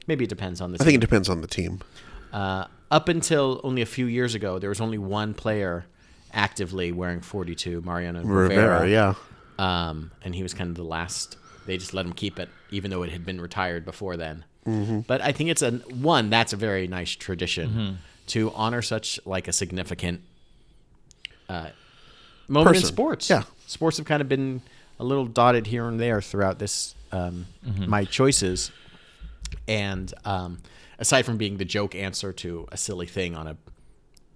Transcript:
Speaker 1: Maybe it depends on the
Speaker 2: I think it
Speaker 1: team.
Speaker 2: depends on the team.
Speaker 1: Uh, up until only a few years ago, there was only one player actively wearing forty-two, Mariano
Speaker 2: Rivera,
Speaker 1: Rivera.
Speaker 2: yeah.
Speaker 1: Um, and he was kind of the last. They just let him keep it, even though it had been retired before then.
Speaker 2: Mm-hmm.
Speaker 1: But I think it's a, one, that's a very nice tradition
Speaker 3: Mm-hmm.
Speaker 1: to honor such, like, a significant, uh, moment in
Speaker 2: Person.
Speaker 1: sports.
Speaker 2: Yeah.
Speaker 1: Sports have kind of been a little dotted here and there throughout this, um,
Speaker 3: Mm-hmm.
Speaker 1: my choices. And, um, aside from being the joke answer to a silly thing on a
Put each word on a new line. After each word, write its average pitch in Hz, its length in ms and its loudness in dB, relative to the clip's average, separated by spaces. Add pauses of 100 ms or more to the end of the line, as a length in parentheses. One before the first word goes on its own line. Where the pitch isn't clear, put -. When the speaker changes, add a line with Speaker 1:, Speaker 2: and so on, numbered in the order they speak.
Speaker 1:
Maybe 147 180 0
it 104 40 0
depends 92 320 -6
on 90 100 -4
the 90 60 -6
Speaker 2:
I - 80 2
think 170 60 8
it - 20 10
Speaker 1:
team. 127 80 8
Speaker 2:
depends 107 280 4
on 87 120 0
the 78 80 -8
team. 90 320 -4 (520)
Speaker 1:
Uh, 95 340 -4 (260)
up 160 160 4
until 151 560 2
only 131 180 0
a 110 40 -2
few 127 200 -2
years 120 300 0
ago, 95 240 -2
there 98 100 -4
was 104 100 -2
only 113 180 -2
one 104 360 -2
player 95 520 -2 (480)
actively 95 580 0
wearing 87 300 -4
forty-two, 85 600 -6
Mariano 87 420 -4
Speaker 2:
Rivera, 95 580 6
Speaker 1:
Rivera. 87 80 4
Speaker 2:
yeah. 104 240 6 (440)
Speaker 1:
Um, 85 520 -2 (120)
and 90 120 -6
he 92 80 -6
was 92 100 -6
kind 90 160 -6
of 87 80 -6
the 87 60 -10
last. 82 540 -6 (280)
They 95 120 -4
just 90 180 -8
let 95 120 -2
him 87 80 -6
keep 98 240 -6
it, 87 100 -8 (220)
even 98 200 -4
though 90 120 -2
it 85 80 -4
had 85 160 -8
been 92 160 -6
retired 87 420 -4
before 90 320 -8
then. 82 260 -8 (240)
Speaker 2:
Mm-hmm. 107 340 0
Speaker 1:
But 127 200 -2
I 139 120 0
think 151 180 -2
it's 160 100 0
a, 127 120 2
one, 127 580 2
that's 113 240 4
a - 20 -4
very 98 300 0
nice 90 240 -6
tradition 90 580 -4
Speaker 3:
Mm-hmm. 107 260 -2 (340)
Speaker 1:
to 110 260 0
honor 117 260 0
such, - 460 -4
like, 95 220 -2
a 90 40 -4
significant, 90 680 -4 (1300)
uh, 82 180 -8 (800)
moment 160 280 10
in 185 60 6
Speaker 2:
Person. - 120 0
Speaker 1:
sports. 294 340 0
Speaker 2:
Yeah. 139 140 6 (240)
Speaker 1:
Sports - 320 0
have 151 80 -8
kind 147 160 2
of 135 80 -2
been 135 320 -2 (360)
a 120 60 -6
little 131 220 2
dotted 120 400 6
here 117 220 -2
and 113 120 -2
there 113 220 2
throughout 98 360 0
this, - 360 -6 (180)
um, 90 320 -4 (220)
Speaker 3:
Mm-hmm. 98 240 -2
Speaker 1:
my 101 160 4
choices. 104 640 2 (960)
And, 98 480 -2 (100)
um, 90 380 -4 (360)
aside 127 280 4
from 117 100 0
being 101 220 -2
the 98 80 -2
joke 101 280 -2
answer 95 380 -6
to 87 400 -8
a 85 60 -10
silly 90 280 -6
thing 87 300 -4
on 78 100 -8
a 78 120 -10 (760)